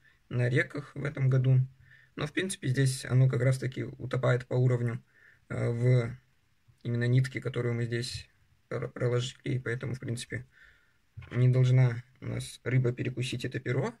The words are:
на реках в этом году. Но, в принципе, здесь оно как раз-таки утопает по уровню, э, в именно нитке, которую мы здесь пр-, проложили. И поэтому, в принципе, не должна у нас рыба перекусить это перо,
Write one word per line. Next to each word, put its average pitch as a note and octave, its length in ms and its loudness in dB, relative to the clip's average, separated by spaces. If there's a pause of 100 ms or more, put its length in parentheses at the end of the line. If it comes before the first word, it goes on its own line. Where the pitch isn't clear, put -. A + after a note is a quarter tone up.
(280)
на B2 200 0
реках C#3+ 480 -2
в C#3 80 -8
этом C3+ 260 0
году. C3 300 6 (560)
Но, - 100 -2
в D3+ 60 -8
принципе, - 360 -4
здесь C3 360 0
оно C3 240 4
как C3 140 0
раз-таки B2+ 420 0
утопает B2+ 640 -2
по - 80 -6
уровню, B2 500 2 (440)
э, A2+ 220 -2
в A#2+ 480 2 (640)
именно A#2+ 220 -2
нитке, B2+ 360 2
которую A#2+ 340 -2
мы A#2 100 -2
здесь A#2 440 -6 (400)
пр-, A#2+ 200 -6
проложили. B2 560 -2
И C3 160 -2
поэтому, B2 340 -4
в C3 60 -12
принципе, - 440 -8 (880)
не B2+ 180 2
должна B2+ 540 4 (180)
у A#2 60 -10
нас A#2+ 380 -8
рыба A#2+ 280 2
перекусить B2 520 -4
это B2+ 160 -6
перо, B2+ 400 -2